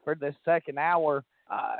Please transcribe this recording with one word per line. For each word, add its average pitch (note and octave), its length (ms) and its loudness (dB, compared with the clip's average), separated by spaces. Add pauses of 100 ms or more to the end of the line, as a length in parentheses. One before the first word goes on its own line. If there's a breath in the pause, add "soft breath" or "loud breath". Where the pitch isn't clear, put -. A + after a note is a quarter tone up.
for D3+ 120 -2
this C#3+ 200 -6 (100)
second E3 320 0
hour. D#3 480 2 (240)
Uh, - 300 -6